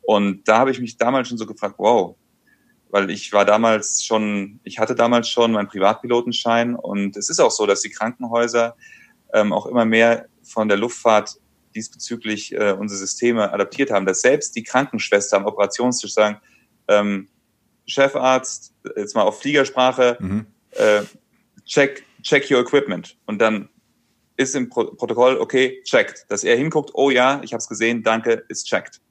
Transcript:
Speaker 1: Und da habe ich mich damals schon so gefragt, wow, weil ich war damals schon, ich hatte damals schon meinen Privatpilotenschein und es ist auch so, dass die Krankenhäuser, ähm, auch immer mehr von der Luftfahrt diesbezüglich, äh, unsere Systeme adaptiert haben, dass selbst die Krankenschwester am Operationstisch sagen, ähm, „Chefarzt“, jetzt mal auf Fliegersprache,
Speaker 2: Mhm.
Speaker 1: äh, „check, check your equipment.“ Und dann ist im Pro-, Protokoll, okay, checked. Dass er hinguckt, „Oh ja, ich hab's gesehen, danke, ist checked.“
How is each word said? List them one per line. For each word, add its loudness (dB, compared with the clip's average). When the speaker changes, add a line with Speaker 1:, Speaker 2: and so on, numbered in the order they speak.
Speaker 1:
Und 0
da 6
habe 2
ich -4
mich -10
damals 0
schon -10
so -8
gefragt, -8
wow, 2
weil 0
ich -10
war 4
damals 2
schon, -2
ich -16
hatte -2
damals 2
schon 2
meinen -2
Privatpilotenschein 0
und -6
es -8
ist -4
auch 6
so, 0
dass 2
die -10
Krankenhäuser, -2
ähm, 2
auch -2
immer 0
mehr 2
von -4
der 2
Luftfahrt 0
diesbezüglich, -10
äh, 0
unsere -6
Systeme -2
adaptiert -2
haben, 2
dass -2
selbst 0
die -10
Krankenschwester 0
am 0
Operationstisch -2
sagen, 0
ähm, 0
„Chefarzt“, -2
jetzt -8
mal 2
auf 0
Fliegersprache, 2
Speaker 2:
Mhm. -6
Speaker 1:
äh, 2
„check, 0
check 0
your 4
equipment.“ -2
Und -4
dann 0
ist -2
im -4
Pro-, -4
Protokoll, 2
okay, -2
checked. -2
Dass -6
er 4
hinguckt, -2
„Oh 2
ja, 2
ich -12
hab's -8
gesehen, -2
danke, 0
ist -10
checked.“ -6